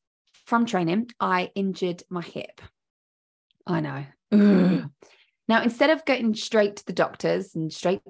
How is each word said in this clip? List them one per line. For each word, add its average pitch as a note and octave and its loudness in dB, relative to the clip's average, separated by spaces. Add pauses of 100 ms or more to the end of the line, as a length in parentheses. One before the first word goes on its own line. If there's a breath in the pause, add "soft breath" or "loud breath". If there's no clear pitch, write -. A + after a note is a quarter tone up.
(460)
from A#3 2
training, G3 0 (100)
I F#3 -2
injured F#3+ -4
my F3+ -6
hip. - -14 (1040)
I E3+ -2
know. C#3+ -8 (260)
Ugh. F#3 4 (580 soft breath)
Now, A3+ 2
instead A#3+ 2
of D#4 0
getting A#3 0
straight G#3 0
to - -18
the - -8
doctors F3 -2
and D#3+ -4
straight F#3 -2